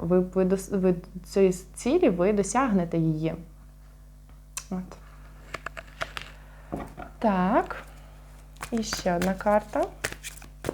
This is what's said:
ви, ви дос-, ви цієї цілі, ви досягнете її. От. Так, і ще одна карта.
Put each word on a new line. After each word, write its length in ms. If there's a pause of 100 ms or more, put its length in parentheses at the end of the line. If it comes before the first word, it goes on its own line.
ви, 200
ви 240
дос-, 340
ви 160 (300)
цієї 280
цілі, 560
ви 240
досягнете 680
її. 360 (1400)
От. 80 (2500)
Так, 580 (960)
і 120
ще 340
одна 180
карта. 500 (880)